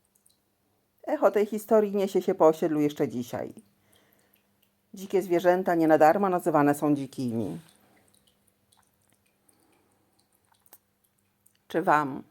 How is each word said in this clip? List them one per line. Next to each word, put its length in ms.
Echo 280
tej 140
historii 500
niesie 260
się 140
po 120
osiedlu 320
jeszcze 280
dzisiaj. 460
Dzikie 280
zwierzęta 540
nie 120
na 100
darmo 320
nazywane 460
są 200
dzikimi. 640
Czy 140
wam 500